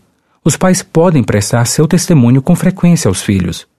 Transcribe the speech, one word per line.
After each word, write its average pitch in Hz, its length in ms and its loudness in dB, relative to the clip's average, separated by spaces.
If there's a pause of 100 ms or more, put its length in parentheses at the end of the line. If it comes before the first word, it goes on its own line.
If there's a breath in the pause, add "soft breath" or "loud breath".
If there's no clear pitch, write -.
(440)
os 156 120 0
pais 185 260 0
podem 160 400 0
prestar 113 420 -2
seu 156 240 0
testemunho 135 540 2
com 175 120 0
frequência 175 540 0
aos 92 140 -4
filhos. 90 440 -4 (120)